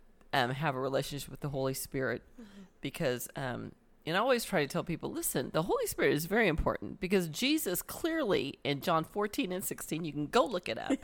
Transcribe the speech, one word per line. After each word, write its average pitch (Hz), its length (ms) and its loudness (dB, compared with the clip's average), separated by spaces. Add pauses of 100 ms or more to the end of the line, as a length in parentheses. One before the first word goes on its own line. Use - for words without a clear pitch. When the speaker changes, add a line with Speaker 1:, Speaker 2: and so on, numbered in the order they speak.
(340)
Speaker 1:
um, 127 180 4
have 139 240 0
a 127 40 -4
relationship 135 500 -2
with 131 120 -12
the 151 80 -2
Holy 135 240 0
Spirit 131 480 -2 (180)
Speaker 2:
Mm-hmm. 202 220 -18 (180)
Speaker 1:
because, 135 560 -2
um, 120 380 -6 (320)
and 160 100 0
I 190 60 4
always 247 240 2
try 180 160 2
to 139 60 2
tell 160 140 -2
people, - 300 -4
"Listen, 170 400 -2
the 160 120 2
Holy 440 220 2
Spirit 156 280 4
is 156 120 0
very 208 220 4
important," - 540 0
because 185 260 2
Jesus 247 540 0
clearly 294 840 0
in 143 160 0
John 160 240 2
fourteen 208 480 -2
and 185 100 -2
sixteen, 165 440 -4
you 147 80 -4
can 147 140 -2
go 262 180 6
look 208 240 -4
it 113 80 -2
up. - 160 -2 (100)